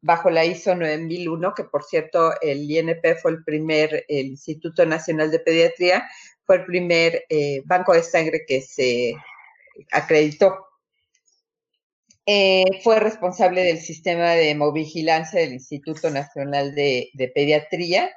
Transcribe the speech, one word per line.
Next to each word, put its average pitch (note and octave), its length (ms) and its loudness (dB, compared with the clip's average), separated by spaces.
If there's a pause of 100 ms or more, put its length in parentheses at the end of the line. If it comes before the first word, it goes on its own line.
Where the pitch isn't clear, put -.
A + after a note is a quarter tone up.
bajo E3+ 300 0
la E3 160 2
iso F3+ 280 -2
nueve D#3 220 -4
mil E3 320 -8
uno, E3 260 -4
que, - 100 -10
por - 200 -6
cierto, E3 560 0
el D3 280 -4
I D#3 100 0
N E3 180 -2
P E3 180 2
fue E3 180 -2
el D#3+ 120 -10
primer, D3+ 640 -2
el C3+ 200 -4
Instituto D#3+ 580 -2
Nacional D#3 440 -2
de D#3+ 80 0
Pediatría, E3+ 720 2 (360)
fue F#3+ 120 4
el F3+ 80 -2
primer, F3 640 0
eh, C#3+ 380 -2
banco F3+ 260 2
de E3+ 100 6
sangre D#3+ 460 -2
que C3+ 140 0
se A#2+ 520 -2 (760)
acreditó. D3+ 720 2 (1600)
Eh, F#3+ 400 4 (180)
fue A3 180 4
responsable F#3 600 0
del E3 180 0
sistema E3+ 500 -2
de E3 200 4
hemovigilancia D#3+ 920 -2
del C#3+ 140 -2
Instituto D3+ 560 -8
Nacional C#3+ 640 -6
de, C#3+ 380 -2
de B2+ 160 -6
Pediatría E3 880 0